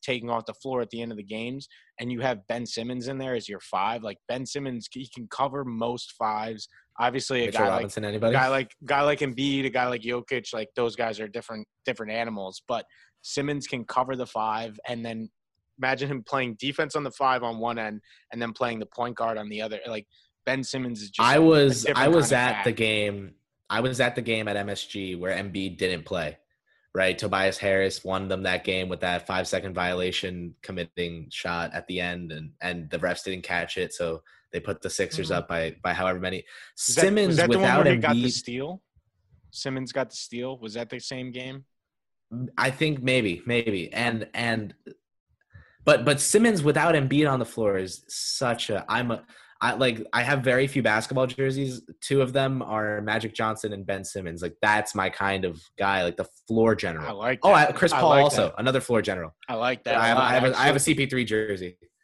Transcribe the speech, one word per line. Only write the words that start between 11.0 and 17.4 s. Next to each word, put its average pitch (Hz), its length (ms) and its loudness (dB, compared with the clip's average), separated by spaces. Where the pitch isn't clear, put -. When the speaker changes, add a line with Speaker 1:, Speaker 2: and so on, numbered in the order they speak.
Speaker 1:
are 110 80 -8
different, 110 400 -12
different 110 280 -6
animals. 110 540 -6
But 117 180 -4
Simmons 143 460 -4
can 120 160 -6
cover 127 320 -2
the 123 100 -6
five, 110 640 -4
and 117 160 -6
then 113 240 -8
imagine 131 300 -2
him 135 160 -6
playing 127 340 -2
defense 139 380 -2
on 147 80 -2
the 131 80 -6
five 131 300 2